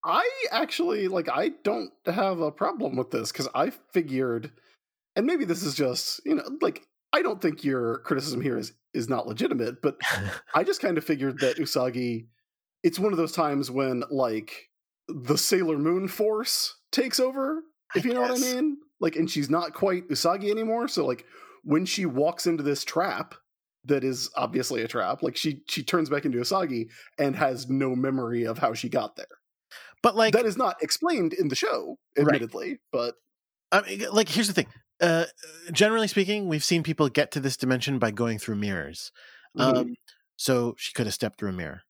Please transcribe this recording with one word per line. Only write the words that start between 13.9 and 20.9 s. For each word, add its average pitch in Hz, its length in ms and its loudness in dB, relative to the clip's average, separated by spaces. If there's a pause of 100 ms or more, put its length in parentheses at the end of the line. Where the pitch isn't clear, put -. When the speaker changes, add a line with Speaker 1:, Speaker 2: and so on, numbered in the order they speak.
Speaker 1:
like, 117 600 -2 (400)
the 135 280 0
Sailor 175 400 2
Moon 175 300 0
force 214 680 -2 (200)
takes 262 260 0
over, 269 440 0 (320)
if 185 100 2
Speaker 2:
I - 20 2
Speaker 1:
you 240 60 2
know 247 80 0
what 247 100 0
I 254 40 0
Speaker 2:
guess. 254 200 0
Speaker 1:
mean. 285 220 0 (240)
Like, 160 160 0
and 165 120 0
she's 143 200 -2
not 165 240 0
quite 180 340 0
Usagi 190 420 0
anymore, 226 380 0
so, 156 180 0